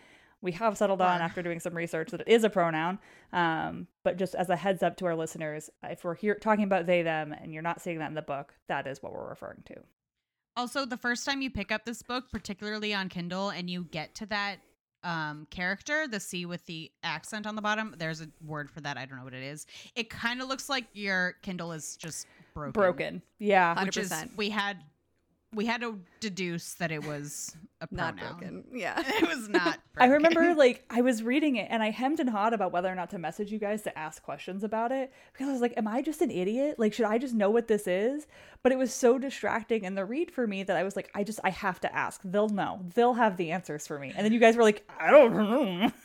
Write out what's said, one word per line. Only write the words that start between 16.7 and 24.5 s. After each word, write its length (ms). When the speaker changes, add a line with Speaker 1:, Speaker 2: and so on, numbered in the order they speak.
Speaker 2:
accent 440
on 80
the 80
bottom, 340
there's 240
a 80
word 260
for 120
that. 160
I 80
don't 120
know 60
what 100
it 80
is. 240
It 160
kinda 340
looks 240
like 260
your 480
Kindle 300
is 240
just 300
broken. 180
Speaker 1:
Broken. 500
Yeah. 460
Speaker 2:
Which 120
is, 140
Speaker 3:
Hundred 120
percent. 140
Speaker 2:
we 140